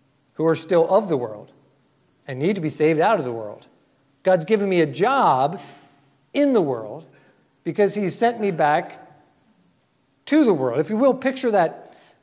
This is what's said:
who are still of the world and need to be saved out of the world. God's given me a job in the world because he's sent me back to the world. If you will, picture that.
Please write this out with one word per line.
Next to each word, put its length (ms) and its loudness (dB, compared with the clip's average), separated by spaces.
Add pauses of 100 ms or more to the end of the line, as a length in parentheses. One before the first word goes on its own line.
(340)
who 120 -2
are 100 2
still 320 2
of 200 2
the 100 -2
world 340 -10 (760)
and 120 -10
need 180 0
to 60 -6
be 80 -2
saved 280 2
out 200 2
of 60 -4
the 80 -6
world. 360 -12 (540)
God's 240 2
given 220 0
me 120 2
a 60 4
job 760 0 (720)
in 200 2
the 80 4
world 460 -6 (560)
because 320 0
he's 200 -2
sent 260 -2
me 100 0
back 500 -2 (1300)
to 180 4
the 80 4
world. 280 0
If 100 -2
you 60 -2
will, 180 4
picture 380 -2
that. 440 -2 (260)